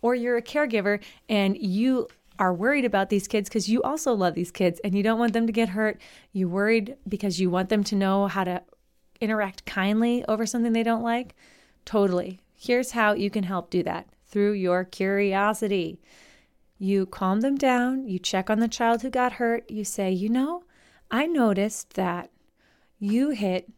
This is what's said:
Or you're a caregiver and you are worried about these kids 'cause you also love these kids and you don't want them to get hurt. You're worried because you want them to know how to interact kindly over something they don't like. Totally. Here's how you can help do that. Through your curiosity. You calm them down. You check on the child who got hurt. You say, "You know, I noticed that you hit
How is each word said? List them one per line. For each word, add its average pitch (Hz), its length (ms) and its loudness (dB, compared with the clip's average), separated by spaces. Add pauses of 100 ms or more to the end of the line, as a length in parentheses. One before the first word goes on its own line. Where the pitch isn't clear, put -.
Or 240 120 2
you're 240 220 0
a 233 60 0
caregiver 214 600 0 (260)
and 202 280 2
you 233 500 0 (320)
are 185 140 2
worried 247 320 2
about 196 240 2
these 196 180 0
kids 208 220 -2
'cause 202 200 -2
you 226 140 2
also - 300 -2
love 185 220 2
these 170 160 -4
kids 175 340 0
and 190 100 0
you 202 80 2
don't 220 160 2
want 233 140 2
them 226 140 2
to 233 60 -2
get 220 180 0
hurt. 214 300 -2 (320)
You're 185 180 0
worried 214 460 0 (120)
because 190 320 -2
you 185 80 2
want 185 220 0
them 208 140 2
to 202 120 -2
know 196 300 2
how 190 180 -2
to 180 180 -4 (580)
interact 214 440 -2
kindly 220 640 0
over 220 160 0
something 233 300 0
they 226 80 2
don't 226 200 0
like. 233 320 -4 (520)
Totally. 185 540 0 (140)
Here's 247 360 -2
how 214 240 2
you 202 160 -2
can 202 140 -2
help 180 260 -6
do 180 140 0
that. 170 220 -6 (200)
Through 208 260 2
your 180 320 0
curiosity. 196 1120 0 (800)
You 190 280 0
calm 190 340 0
them 277 160 0
down. 262 500 0
You 185 120 -4
check 185 320 -2
on 214 100 2
the 233 80 2
child 233 320 0
who 262 80 -6
got 247 260 -2
hurt. 233 360 -2
You 214 140 -6
say, 190 280 -2
"You 190 160 -2
know, 285 360 0 (460)
I 277 160 0
noticed 220 680 0
that 180 360 -4 (680)
you 226 320 0
hit 202 480 -2